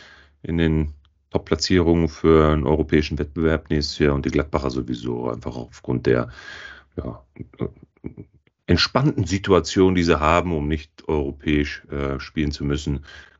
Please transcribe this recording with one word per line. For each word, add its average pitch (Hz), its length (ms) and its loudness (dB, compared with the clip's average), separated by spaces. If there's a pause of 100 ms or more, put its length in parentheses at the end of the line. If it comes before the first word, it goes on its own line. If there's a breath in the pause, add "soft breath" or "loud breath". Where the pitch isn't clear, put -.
(420 loud breath)
in 82 160 -2
den 78 360 2 (380)
Top-Platzierungen 85 760 2
für 80 440 4
einen 76 140 0
europäischen 76 520 0
Wettbewerb 80 520 -2
nächstes 76 280 -2
Jahr 73 160 2
und 67 120 -4
die 65 40 -2
Gladbacher 71 400 -2
sowieso 62 600 -6
einfach 60 260 -10
aufgrund 62 500 -6
der, 60 220 2 (680 loud breath)
ja, 60 260 -10 (360)
äh, - 80 -6 (1000)
entspannten 127 580 2
Situation, 92 720 2
die 90 100 2
sie 80 160 2
haben, 85 320 2
um 73 160 -2
nicht - 400 -6
europäisch, 73 840 -2
äh, 69 300 -6
spielen 73 320 -4
zu 73 120 -8
müssen, 71 400 -4 (360 loud breath)